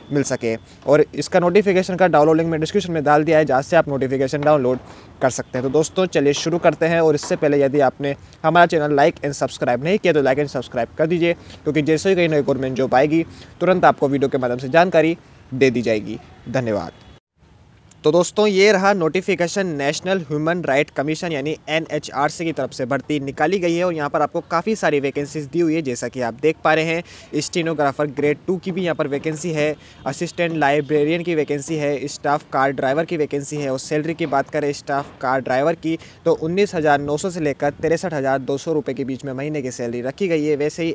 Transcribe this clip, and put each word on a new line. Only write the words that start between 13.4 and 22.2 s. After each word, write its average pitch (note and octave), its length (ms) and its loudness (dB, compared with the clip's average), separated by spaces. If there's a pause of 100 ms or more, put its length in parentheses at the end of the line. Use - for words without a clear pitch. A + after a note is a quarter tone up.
तुरंत F3+ 240 4
आपको D3 220 4
वीडियो C3+ 220 0
के C#3 80 -2
माध्यम B2 200 -2
से C3 120 -8
जानकारी E3 480 4 (360)
दे C3+ 160 4
दी B2 120 0
जाएगी। A2 380 -2 (300)
धन्यवाद। A2 560 -4 (960)
तो D3+ 80 4
दोस्तों, F3 360 2
ये G3+ 240 6
रहा G3 220 4
नोटिफिकेशन, F#3 760 -2
नेशनल D#3 540 -2
ह्यूमन D#3 420 -2
राइट D3 260 0
कमीशन D#3 420 -4
यानी D3 240 -4 (140)
एनएचआरसी D3+ 760 -4